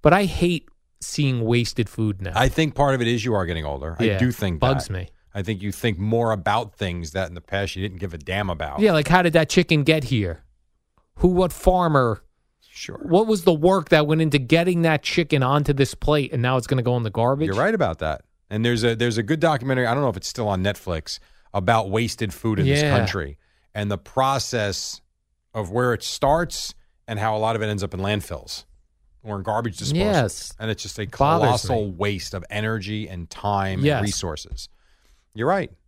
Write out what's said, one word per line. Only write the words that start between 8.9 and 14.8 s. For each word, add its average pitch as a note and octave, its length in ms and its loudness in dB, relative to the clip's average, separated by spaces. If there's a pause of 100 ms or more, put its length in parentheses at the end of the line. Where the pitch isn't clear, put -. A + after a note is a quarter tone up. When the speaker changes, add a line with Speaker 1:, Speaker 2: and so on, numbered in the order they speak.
Speaker 1:
like, D#3 140 2
how F3+ 160 6
did E3 120 2
that D#3+ 140 6
chicken D#3+ 360 2
get D#3 200 4
here? G#2 380 -2 (760)
Who, F3+ 100 4
what F3+ 240 2
farmer? D#3 720 2 (440)
Speaker 2:
Sure. - 360 -14
Speaker 1:
What G3+ 240 4
was G#3 160 2
the F3+ 100 6
work E3+ 360 2
that D3+ 180 6
went D#3 120 2
into D3+ 180 2
getting E3+ 440 2